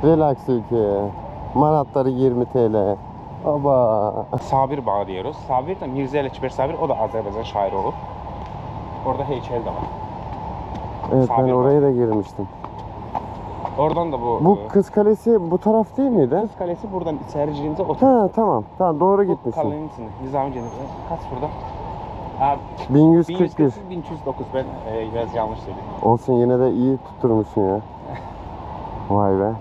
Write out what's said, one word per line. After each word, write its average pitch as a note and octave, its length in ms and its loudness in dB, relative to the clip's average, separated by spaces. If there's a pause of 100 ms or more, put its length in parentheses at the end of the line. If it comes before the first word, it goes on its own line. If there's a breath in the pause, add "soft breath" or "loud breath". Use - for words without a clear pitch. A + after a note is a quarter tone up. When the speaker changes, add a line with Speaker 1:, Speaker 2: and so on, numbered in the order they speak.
Speaker 1:
Relax D#3 320 6 (120)
ülke. G#2+ 520 2 (540)
Manatları C#3 560 4
yirmi B2+ 360 2
T A#2 260 2
L. G2+ 240 2 (500)
Aba. B2+ 640 4 (300)
Speaker 2:
Sabir C3+ 440 0
Bağ G2+ 200 0
diyoruz. G2 300 -6 (120)
Sabir C#3 320 -2
de F#3 40 -8
Mirzə C3+ 380 -2
Ələkbər C3 280 -4
Sabir, - 320 -2
o D#3+ 60 0
da C3 60 2
Azərbaycan A2 500 -4
şairi G2 320 -2
olub. A2 180 -2 (1120)
Orada C3 160 -2
heykəl B2 400 -4
də G#2+ 40 -6
var. - 200 -6 (1300)
Speaker 1:
Evet, B2+ 160 4
ben A#2+ 60 2
Speaker 2:
Sabir B2+ 160 2
Bağ. B2+ 40 4
Speaker 1:
oraya C#3 260 4
da C#3+ 80 4
girmiştim. G#2+ 580 0 (1300)
Speaker 2:
Oradan D#3 340 0
da B2+ 80 -2
bu, A#2 240 0
Speaker 1:
Bu G3+ 220 8
Speaker 2:
e, - 20 -10
Speaker 1:
Kız G3+ 220 2
Kalesi G#3 600 4
bu F3 80 2
taraf A3 380 2
değil C4+ 140 2
miydi? D#3 320 4
Speaker 2:
Kız A3+ 160 -6
Kalesi F3+ 340 -6
buradan E3+ 240 -4 (140)
içəri D3 200 -2
girincə D3+ 320 -4
o D#3 120 0 (120)
Speaker 1:
Ha, A#3 280 6
tamam. E3 300 2 (140)
Tamam, E3 220 2
doğru F#3+ 180 6
Speaker 2:
Bu G3+ 60 6
Speaker 1:
gitmişsin. D#3+ 380 -2
Speaker 2:
kalenin D3+ 260 -4
içində. A2 360 -12
Nizami C3+ 260 -2
Gəncəvi. B2+ 360 -8 (220)
Kaç - 120 -6 (140)
burada? B2+ 120 -4 (920)
Ha, C#3+ 180 2 (340)
Speaker 1:
Bin D3+ 220 8
yüz E3 140 6
kırk F3 120 -6
bir. - 0 -
Speaker 2:
bin F3+ 60 6
yüz D3 300 2
kırk - 100 -14
bir, F3+ 120 -12
bin E3+ 40 -6
üç D3 100 -12
yüz D#3+ 160 -8
doqquz. C3 280 -6
Ben, C3+ 100 -2 (300)
e, A2 200 -4
biraz A2+ 200 -4
yanlış A2+ 280 -2
dedim. - 480 -2
Speaker 1:
Olsun, A#2+ 220 4
yine B2 260 6
de B2+ 140 6
iyi B2+ 240 4
tutturmuşsun A2+ 680 2
ya. G2 180 2 (1300)
Vay G2 300 4
be. G#2 200 2